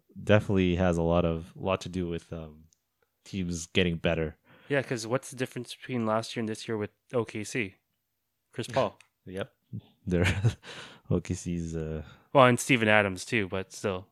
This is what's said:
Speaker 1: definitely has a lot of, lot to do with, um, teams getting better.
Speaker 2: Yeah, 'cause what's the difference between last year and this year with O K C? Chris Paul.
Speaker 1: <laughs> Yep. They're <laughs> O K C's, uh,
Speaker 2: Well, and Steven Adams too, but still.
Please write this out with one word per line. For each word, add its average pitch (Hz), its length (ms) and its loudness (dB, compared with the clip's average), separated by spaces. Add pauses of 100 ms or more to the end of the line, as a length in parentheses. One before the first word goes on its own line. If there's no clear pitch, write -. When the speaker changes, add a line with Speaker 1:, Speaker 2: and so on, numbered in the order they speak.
(220)
Speaker 1:
definitely 95 540 4
has 90 200 4
a 85 60 2
lot 85 220 4
of, 82 320 -2
lot 95 260 -2
to - 60 -10
do 90 200 -4
with, 85 240 -8
um, 78 320 -14 (600)
teams 87 420 -4
getting 87 300 2
better. 80 400 -2 (320)
Speaker 2:
Yeah, 139 140 0
'cause 120 240 -6
what's 123 240 -2
the 135 60 -14
difference 123 380 -8
between 120 320 -4
last 110 300 0
year 120 60 -2
and 107 60 -4
this 110 200 -8
year 113 80 -2
with 104 140 -4 (220)
O 117 120 0
K 107 200 -8
C? 101 300 -6 (800)
Chris - 140 -8
Paul. 113 380 0
Speaker 1:
<laughs> - 40 -20 (180)
Yep. 92 260 -8 (540)
They're 90 200 4 (440)
<laughs> - 400 -18
O 90 100 2
K - 140 -6
C's, 85 420 -6
uh, 78 260 -6 (300)
Speaker 2:
Well, 135 140 8
and 123 120 4
Steven 113 300 2
Adams 101 380 4
too, 107 220 0
but 95 240 -6
still. 95 400 -4